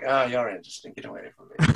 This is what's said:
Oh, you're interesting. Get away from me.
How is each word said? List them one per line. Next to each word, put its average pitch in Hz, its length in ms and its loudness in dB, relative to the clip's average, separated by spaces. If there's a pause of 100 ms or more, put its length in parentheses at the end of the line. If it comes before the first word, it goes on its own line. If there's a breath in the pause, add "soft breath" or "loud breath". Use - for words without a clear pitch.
Oh, 135 180 4
you're 123 240 0
interesting. - 460 -12
Get - 100 -16
away - 300 -14
from - 140 -20
me. - 260 4